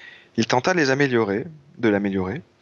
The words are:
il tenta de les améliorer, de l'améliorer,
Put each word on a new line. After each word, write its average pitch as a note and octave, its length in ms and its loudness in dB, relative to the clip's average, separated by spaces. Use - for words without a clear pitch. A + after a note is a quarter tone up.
il A2+ 100 0
tenta B2+ 280 2
de F3 40 0
les C#3 120 2
améliorer, A#2+ 540 0
de A#2 100 2
l'améliorer, G2 540 -2